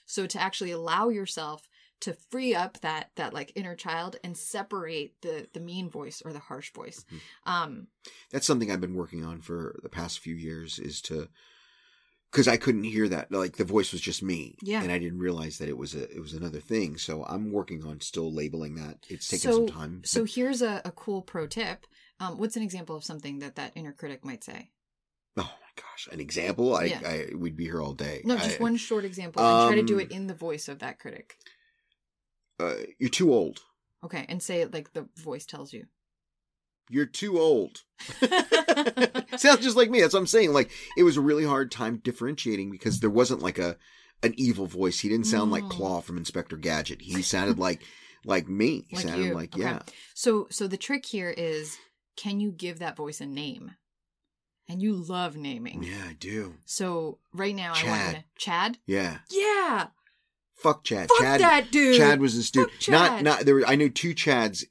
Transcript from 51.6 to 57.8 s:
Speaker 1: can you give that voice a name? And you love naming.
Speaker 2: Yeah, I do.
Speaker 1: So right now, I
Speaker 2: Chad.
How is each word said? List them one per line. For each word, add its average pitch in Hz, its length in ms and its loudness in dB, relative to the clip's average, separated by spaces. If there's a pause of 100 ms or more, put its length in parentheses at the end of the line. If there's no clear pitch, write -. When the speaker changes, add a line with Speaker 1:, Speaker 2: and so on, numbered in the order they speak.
Speaker 1:
can 202 240 -4
you 208 100 -2
give 170 300 -10
that 165 160 -6
voice 151 240 -8
a 147 60 -10
name? 139 460 -10 (960)
And 180 140 -4
you 214 120 2
love 175 420 -4
naming. 123 480 -8
Speaker 2:
Yeah, 95 240 -8
I 80 60 -14
do. 92 400 -8 (120)
Speaker 1:
So 170 520 -4 (140)
right 190 220 -4
now, 175 180 -6
I 165 40 0
Speaker 2:
Chad. 196 380 0